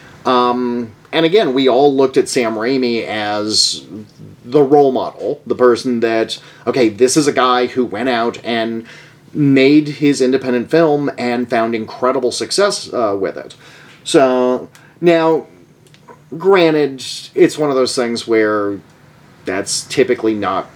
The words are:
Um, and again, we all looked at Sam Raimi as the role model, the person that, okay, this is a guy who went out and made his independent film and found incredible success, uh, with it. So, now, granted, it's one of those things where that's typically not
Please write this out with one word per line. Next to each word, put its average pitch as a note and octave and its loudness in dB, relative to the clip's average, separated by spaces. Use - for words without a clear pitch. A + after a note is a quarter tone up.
Um, B2 -2
and E3 2
again, F3 2
we C3 2
all C3+ 4
looked C3+ 2
at C3 2
Sam A#2 -2
Raimi A#2+ -2
as G#2 -2
the B2 2
role C#3 4
model, A2 -6
the A#2 -4
person B2 2
that, A2+ -2
okay, B2 2
this A2+ 2
is D3+ 2
a C#3+ 2
guy B2+ 0
who B2 -2
went A2 -4
out A#2 -2
and A2+ -4
made C#3+ 4
his C#3+ 0
independent B2+ 0
film D3 2
and A#2+ -4
found A#2 -2
incredible B2 -2
success, - -4
uh, G#2+ -2
with E2+ -4
it. - -14
So, B2+ 2
now, E3 2
granted, D#3+ 2
it's E3 4
one D3 0
of C3 -2
those B2+ 0
things A#2+ -4
where G#2+ 0
that's G2 -6
typically A#2 0
not F#2+ -4